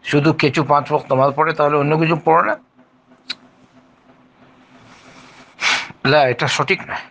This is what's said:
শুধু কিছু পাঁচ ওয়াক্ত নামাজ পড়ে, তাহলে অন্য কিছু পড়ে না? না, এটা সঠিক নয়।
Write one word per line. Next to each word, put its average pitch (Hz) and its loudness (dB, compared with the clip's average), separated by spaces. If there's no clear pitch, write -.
শুধু 147 0
কিছু 156 -2
পাঁচ 143 0
ওয়াক্ত 143 -2
নামাজ 135 2
পড়ে, 156 0
তাহলে 147 0
অন্য 147 0
কিছু 160 0
পড়ে 165 2
না? 208 -4
না, 147 4
এটা 127 0
সঠিক 151 -2
নয়। - -10